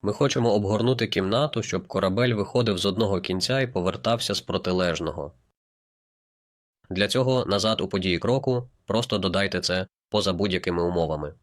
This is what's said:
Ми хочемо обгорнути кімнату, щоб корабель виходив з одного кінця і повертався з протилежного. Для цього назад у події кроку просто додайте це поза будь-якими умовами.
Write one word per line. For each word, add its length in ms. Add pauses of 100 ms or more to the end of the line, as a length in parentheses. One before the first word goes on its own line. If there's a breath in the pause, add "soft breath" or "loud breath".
Ми 100
хочемо 420
обгорнути 520
кімнату, 560
щоб 240
корабель 480
виходив 440
з 80
одного 340
кінця 400
і 60
повертався 680
з 60
протилежного. 920 (1600)
Для 180
цього 360
назад 360
у 80
події 300
кроку 520 (160)
просто 320
додайте 420
це 260 (220)
поза 240
будь-якими 500
умовами. 600